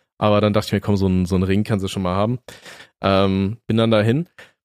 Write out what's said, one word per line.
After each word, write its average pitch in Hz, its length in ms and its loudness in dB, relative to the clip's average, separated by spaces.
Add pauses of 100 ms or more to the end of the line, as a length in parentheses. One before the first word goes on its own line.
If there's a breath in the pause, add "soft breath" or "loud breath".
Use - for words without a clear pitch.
(180 loud breath)
Aber 104 220 2
dann 104 120 0
dachte 104 160 -2
ich - 40 -4
mir, 101 80 0
"Komm, 101 160 0
so 95 120 0
ein, 92 180 2
so 95 80 -2
ein 92 80 2
Ring 95 220 0
kannst 98 200 -2
du 95 40 -6
schon 98 140 -6
mal 90 120 -2
haben." 110 240 -2 (640 loud breath)
Ähm, 98 640 0
bin 110 100 0
dann 113 140 2
dahin. 113 380 0 (360 loud breath)